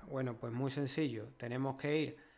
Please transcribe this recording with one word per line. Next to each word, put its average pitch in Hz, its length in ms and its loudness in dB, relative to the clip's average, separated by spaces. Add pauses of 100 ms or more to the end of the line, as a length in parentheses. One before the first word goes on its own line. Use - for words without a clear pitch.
Bueno, 131 280 0
pues 117 160 -4
muy 131 180 2
sencillo. 131 580 0 (100)
Tenemos 131 380 0
que 147 200 2
ir 151 200 2 (220)